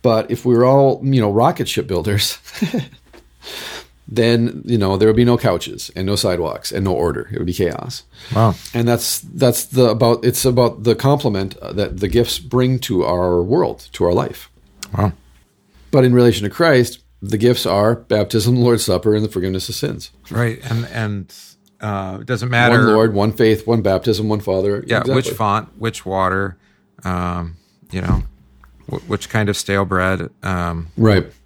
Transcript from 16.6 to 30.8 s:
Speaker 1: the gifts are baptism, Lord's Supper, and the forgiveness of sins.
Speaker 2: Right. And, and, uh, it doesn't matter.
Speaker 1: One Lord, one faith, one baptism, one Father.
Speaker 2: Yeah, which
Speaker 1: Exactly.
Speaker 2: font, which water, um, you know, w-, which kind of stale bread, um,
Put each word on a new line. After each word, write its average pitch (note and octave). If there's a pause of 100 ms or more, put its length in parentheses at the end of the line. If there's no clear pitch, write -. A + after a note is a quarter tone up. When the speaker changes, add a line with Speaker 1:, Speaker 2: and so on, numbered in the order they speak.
Speaker 1:
the G2+
gifts A#2+
are G#2
baptism, A2
Lord's A#2+
Supper, G#2+
and G#2+
the G#2
forgiveness F#2+
of A#2
sins. - (180)
Speaker 2:
Right. A2+ (100)
And, A#2
and, G#2 (460)
uh, G2
it A2+
doesn't B2
matter. A#2+
Speaker 1:
One G#2+
Lord, A2
one G2+
faith, -
one A2+
baptism, G2+
one G#2
Father. G2+
Speaker 2:
Yeah, A2+
which A2+
Speaker 1:
Exactly. C3
Speaker 2:
font, G#2+ (100)
which A2+
water, F#2+ (480)
um, F2 (360)
you F#2
know, F#2 (640)
w-, -
which -
kind G#2+
of G2+
stale G2
bread, F#2 (140)
um, F2 (100)